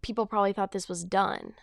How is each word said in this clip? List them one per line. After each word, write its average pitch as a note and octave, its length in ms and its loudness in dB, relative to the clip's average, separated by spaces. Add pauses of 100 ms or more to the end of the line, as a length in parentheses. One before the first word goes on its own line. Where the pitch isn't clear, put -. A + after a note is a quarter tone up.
People A3 240 -2
probably G3+ 260 2
thought G3 200 -2
this F#3+ 160 -4
was F3 160 -6
done. F#3 580 0